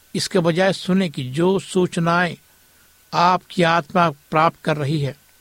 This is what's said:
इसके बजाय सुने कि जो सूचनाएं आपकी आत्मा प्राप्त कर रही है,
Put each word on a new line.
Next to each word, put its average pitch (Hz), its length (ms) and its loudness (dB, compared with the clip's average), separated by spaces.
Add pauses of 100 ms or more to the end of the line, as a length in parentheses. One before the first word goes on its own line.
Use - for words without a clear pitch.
(140)
इसके 190 240 -2
बजाय 175 340 2
सुने 185 380 -2
कि 131 200 -8
जो 175 280 0
सूचनाएं 170 760 -2 (760)
आपकी 175 480 2
आत्मा 170 480 2
प्राप्त 160 540 -2
कर 160 120 0
रही 147 240 -2
है, 135 160 -4 (240)